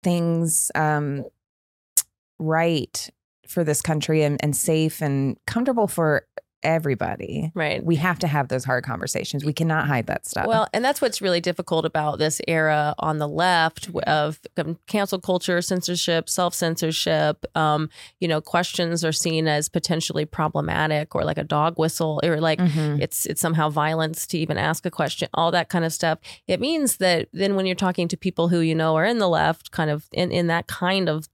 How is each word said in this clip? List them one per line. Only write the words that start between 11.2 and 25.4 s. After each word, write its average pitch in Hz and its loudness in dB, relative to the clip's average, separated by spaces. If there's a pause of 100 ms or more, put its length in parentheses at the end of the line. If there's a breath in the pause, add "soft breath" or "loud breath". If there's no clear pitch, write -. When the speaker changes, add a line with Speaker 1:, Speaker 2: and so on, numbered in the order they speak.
Speaker 2:
really 180 0
difficult 170 -2
about 151 0
this 156 0
era 151 2
on 156 -2
the 151 0
left 165 2
w-, 165 -6
of 156 0 (180)
c-, 160 -4 (120)
cancel 202 -2
culture, 180 0
censorship, 175 -2
self-censorship. 165 0 (100)
Um, 156 2 (280 loud breath)
you 175 -2
know, 156 2
questions 170 -2
are 160 2
seen 160 0
as 151 0
potentially 160 -2
problematic 156 -2
or - 0
like 156 0
a 147 -2
dog 160 0
whistle, 160 0
or, 160 2
like, 160 2
Speaker 1:
Mm-hmm. 151 2
Speaker 2:
it's, - -4
it's - -4
somehow 160 2
violence 156 0
to 180 -4
even 156 -2
ask 156 -2
a 175 -2
question, - -4
all 165 2